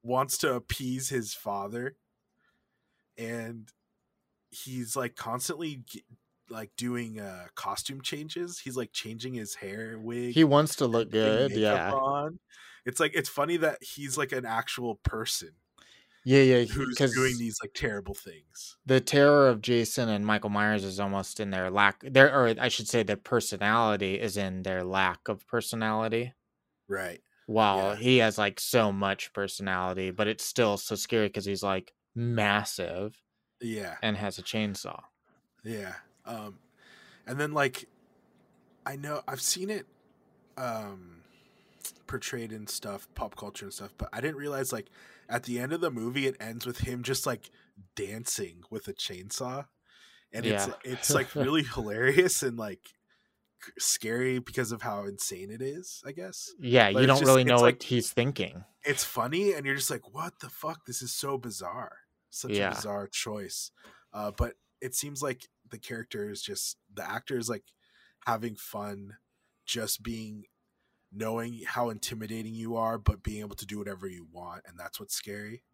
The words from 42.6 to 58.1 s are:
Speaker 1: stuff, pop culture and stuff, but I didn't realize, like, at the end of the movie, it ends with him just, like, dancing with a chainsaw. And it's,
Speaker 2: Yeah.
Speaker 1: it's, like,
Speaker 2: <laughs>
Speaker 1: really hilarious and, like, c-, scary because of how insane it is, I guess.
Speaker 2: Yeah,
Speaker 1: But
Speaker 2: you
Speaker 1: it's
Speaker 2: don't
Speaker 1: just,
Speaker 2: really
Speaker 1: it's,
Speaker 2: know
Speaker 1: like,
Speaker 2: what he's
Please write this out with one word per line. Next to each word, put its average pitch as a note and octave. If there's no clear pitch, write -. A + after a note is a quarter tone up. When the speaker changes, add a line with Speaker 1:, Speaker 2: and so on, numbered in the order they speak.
Speaker 1:
stuff, -
pop A2+
culture G2+
and G2
stuff, -
but -
I A#2
didn't D3
realize, C#3
like, G#2+
at A#2+
the A#2+
end C3
of E3
the E3+
movie, B2
it C3
ends A2+
with B2
him B2
just, C3
like, -
dancing G2
with A2
a G2
chainsaw. B2
And A2+
it's, G2+
Speaker 2:
Yeah. F#2+
Speaker 1:
it's, B2+
like, C#3
Speaker 2:
<laughs> -
Speaker 1:
really D3
hilarious B2+
and, A#2+
like, G#2
c-, -
scary B2
because A#2+
of A2+
how G#2
insane G2
it A#3
is, D#3+
I C#3
guess. F3+
Speaker 2:
Yeah, A#2+
Speaker 1:
But G#2
Speaker 2:
you C3
Speaker 1:
it's C3+
Speaker 2:
don't -
Speaker 1:
just, D3
Speaker 2:
really C3
Speaker 1:
it's, -
Speaker 2:
know A#2+
Speaker 1:
like, A#2+
Speaker 2:
what -
he's A#2+